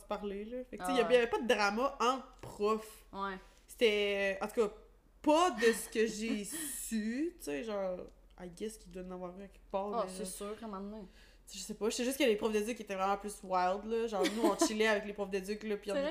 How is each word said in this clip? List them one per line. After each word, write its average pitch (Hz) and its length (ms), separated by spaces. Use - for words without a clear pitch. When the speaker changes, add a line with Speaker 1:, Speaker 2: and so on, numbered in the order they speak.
Speaker 1:
parler, 202 380
là. 240 120
Fait - 80
que, - 60
tu - 40
sais, - 40
Speaker 2:
Ah - 0
Speaker 1:
il 254 60
y 240 40
a, - 20
Speaker 2:
ouais. 226 80
Speaker 1:
il - 20
y 247 40
avait 233 120
pas 427 100
de 247 80
drama 214 540
entre 247 260
profs. - 720
Speaker 2:
Ouais. 196 240
Speaker 1:
C'était, 202 760
en 202 60
tout 233 200
cas, - 60
pas 320 300
de 226 200
ce - 180
que 220 180
j'ai 214 360
<laughs> 294 460
su, 226 480
tu - 80
sais, 285 180
genre, 196 360
I 180 60
guess 202 300
qu'il - 140
doit 185 120
en 180 80
avoir 180 200
un 185 160
quelque - 120
part, 202 240
Speaker 2:
Ah, 226 140
Speaker 1:
mais 185 80
Speaker 2:
c'est 196 100
sûr, 208 320
qu'à 226 80
un 220 40
moment 196 100
donné. 202 240
Speaker 1:
je 202 60
sais 202 160
pas, 208 160
je 220 60
sais 247 100
juste 262 120
que 302 60
les 226 140
profs 220 160
d'éduc 214 260
étaient 202 160
vraiment 196 220
plus 202 260
wild, 185 420
là. 226 220
Genre, 202 160
nous, 233 140
on 196 80
Speaker 2:
<laughs> 339 80
Speaker 1:
chillait 220 220
avec 208 180
les 202 80
profs 196 180
d'éduc, 196 320
là, 214 120
puis 202 160
Speaker 2:
C'est - 0
Speaker 1:
on 196 80
Speaker 2:
vrai 277 120